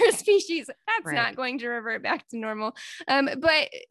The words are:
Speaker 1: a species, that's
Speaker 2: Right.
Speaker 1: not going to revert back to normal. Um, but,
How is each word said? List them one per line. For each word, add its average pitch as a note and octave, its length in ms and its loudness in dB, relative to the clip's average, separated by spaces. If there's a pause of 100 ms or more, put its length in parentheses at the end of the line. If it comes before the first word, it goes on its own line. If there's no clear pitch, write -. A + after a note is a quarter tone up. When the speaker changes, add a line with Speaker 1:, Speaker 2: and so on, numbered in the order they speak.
Speaker 1:
a - 40 6
species, G4 540 2
that's - 380 -4
Speaker 2:
Right. D4 100 -4
Speaker 1:
not A#3 220 0
going B3+ 240 -4
to A#3+ 80 -6
revert A3+ 340 -6
back A3+ 260 -4
to A#3 100 -10
normal. A3 360 -6 (320)
Um, C#4 220 2 (100)
but, D#4 300 4 (220)